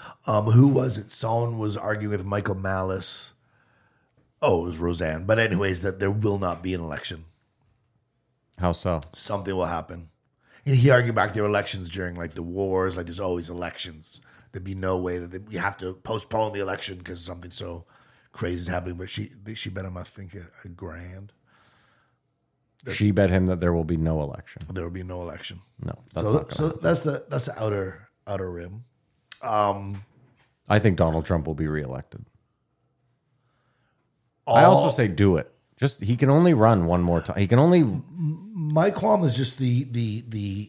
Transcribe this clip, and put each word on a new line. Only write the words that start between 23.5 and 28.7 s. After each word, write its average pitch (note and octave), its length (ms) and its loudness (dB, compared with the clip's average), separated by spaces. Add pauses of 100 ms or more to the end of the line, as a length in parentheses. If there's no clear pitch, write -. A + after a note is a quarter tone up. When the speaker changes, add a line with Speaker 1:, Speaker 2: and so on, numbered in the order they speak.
Speaker 2:
there F2 140 2
will E2 120 0
be E2 120 -2
no D#2 240 0
election. - 480 -10
Speaker 1:
There F#2 140 -8
will E2+ 80 -8
be F#2 120 -10
no F2+ 200 -10
election. F2 380 -14 (220)
Speaker 2:
No, - 100 -6 (200)
that's F2 140 -2
Speaker 1:
So, A2 60 4
Speaker 2:
not D#3 100 2
gonna - 100 -12
Speaker 1:
so D#3 140 -2
Speaker 2:
happen. - 160 -6
Speaker 1:
that's E3+ 200 2
the, D3+ 260 -4
that's C3 160 -4
the - 180 -8
outer, G2 460 -4 (180)
outer F#2+ 240 -6
rim. F2+ 320 -12 (580)